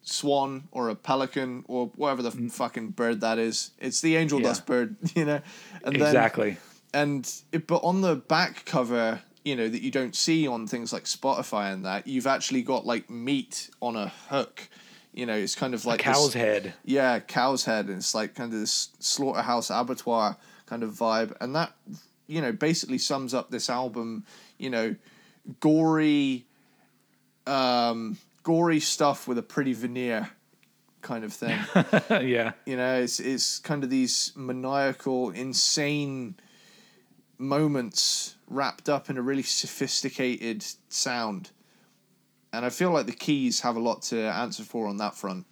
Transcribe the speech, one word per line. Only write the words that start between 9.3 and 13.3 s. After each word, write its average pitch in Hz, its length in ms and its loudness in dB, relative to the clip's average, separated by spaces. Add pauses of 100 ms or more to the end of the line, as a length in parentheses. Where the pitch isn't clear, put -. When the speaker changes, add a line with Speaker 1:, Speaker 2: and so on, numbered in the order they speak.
Speaker 1:
you 143 140 -2
know, 113 100 2
that 120 140 -2
you 127 100 -2
don't 127 240 -2
see 160 320 4
on 117 200 -2
things 117 260 -4
like 101 100 -4
Spotify 113 720 -2
and 95 120 -6
that, 98 220 -4
you've 131 200 -2
actually 131 340 0
got, 127 240 -2
like, 117 240 -2
meat 120 600 -4 (120)